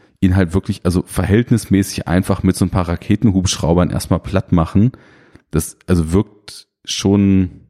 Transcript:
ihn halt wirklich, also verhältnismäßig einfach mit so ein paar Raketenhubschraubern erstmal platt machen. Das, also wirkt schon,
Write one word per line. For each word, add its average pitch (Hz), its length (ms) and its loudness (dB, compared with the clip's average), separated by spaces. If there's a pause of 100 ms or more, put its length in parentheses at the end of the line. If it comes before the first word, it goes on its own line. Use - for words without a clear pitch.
(240)
ihn 92 120 4
halt 90 180 0
wirklich, 98 300 -4
also 90 200 0
verhältnismäßig 98 1040 0
einfach 92 360 -2
mit 92 120 2
so - 80 0
ein 87 60 -2
paar 90 180 -2
Raketenhubschraubern 90 1000 0
erstmal - 300 -2
platt - 320 -4
machen. 95 400 2 (580)
Das, - 380 -4
also 82 260 0
wirkt - 540 -4 (180)
schon, 98 640 2 (200)